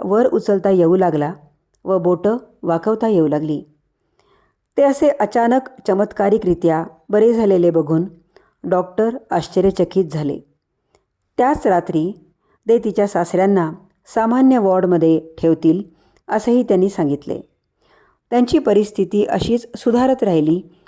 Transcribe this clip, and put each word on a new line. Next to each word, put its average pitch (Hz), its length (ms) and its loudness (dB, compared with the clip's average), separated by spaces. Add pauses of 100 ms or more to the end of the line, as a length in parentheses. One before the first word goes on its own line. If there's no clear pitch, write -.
वर 214 240 2
उचलता 202 420 -2
येऊ 175 260 2
लागला 160 380 0 (520)
व 185 140 -2
बोटं 180 380 0 (260)
वाकवता 214 440 -2
येऊ 175 200 2
लागली. 151 360 -4 (1120)
ते 285 60 2
असे 277 260 2
अचानक 233 520 0 (260)
चमत्कारिकरित्या 185 1000 0 (240)
बरे 220 240 2
झालेले 190 360 2
बघून 160 340 0 (600)
डॉक्टर 180 540 -2 (140)
आश्चर्यचकित 185 760 -2
झाले. 151 340 -6 (1000)
त्याच 269 300 0
रात्री 175 440 0 (580)
ते 233 100 4
तिच्या 208 280 -2
सासऱ्यांना 180 640 0 (340)
सामान्य 254 520 2
वॉर्डमध्ये 180 640 2 (160)
ठेवतील 165 460 2 (440)
असेही 233 360 0
त्यांनी 196 260 2
सांगितले. 143 520 -4 (880)
त्यांची 247 300 2
परिस्थिती 208 680 0
अशीच 233 420 -2 (100)
सुधारत 254 460 0
राहिली 165 380 0 (260)